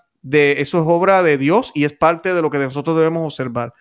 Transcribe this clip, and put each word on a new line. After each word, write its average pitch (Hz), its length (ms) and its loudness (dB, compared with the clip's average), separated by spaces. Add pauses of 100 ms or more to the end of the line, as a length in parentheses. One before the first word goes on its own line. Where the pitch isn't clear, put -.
(200)
de, 143 400 2
eso 165 200 0
es 160 60 0
obra 185 360 2
de 151 160 2
Dios 175 360 0
y 147 100 0
es 147 100 -4
parte 170 400 0
de 175 80 0
lo 151 80 -2
que 143 80 -2
nosotros 139 360 -4
debemos 160 300 0
observar, 123 560 -8